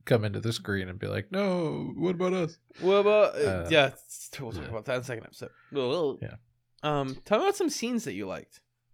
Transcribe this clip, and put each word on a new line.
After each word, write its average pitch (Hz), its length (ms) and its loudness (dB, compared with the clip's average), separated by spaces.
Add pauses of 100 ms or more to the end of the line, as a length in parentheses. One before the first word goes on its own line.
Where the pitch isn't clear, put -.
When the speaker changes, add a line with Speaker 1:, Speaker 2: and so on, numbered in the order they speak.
Speaker 1:
come 113 180 4
into 104 160 -4
the 113 140 -2
screen 98 360 -2
and 92 80 -12
be - 100 -8
like, 101 240 -6
"No, 180 640 -2
what 180 200 -2
about 180 180 0
us?" 175 240 -2 (220)
Speaker 2:
What 185 160 4
about, 208 400 6
uh, - 40 -2
Speaker 1:
Uh, 92 300 0
Speaker 2:
yeah, 147 180 6
it's, - 520 -12
we'll 117 140 -8
talk 87 100 -8
Speaker 1:
yeah. - 60 -10
Speaker 2:
about 107 160 -8
that 131 100 0
in 127 60 -2
the 120 40 -12
second 120 200 -8
episode. - 240 -16 (220)
We'll, 139 500 0
Speaker 1:
Yeah. - 140 -10 (460)
Speaker 2:
um, 139 440 -2
tell 208 140 4
me 330 40 2
about 392 140 2
some 349 120 0
scenes 233 360 -4
that 117 80 -4
you 98 120 -4
liked. 87 360 -10 (320)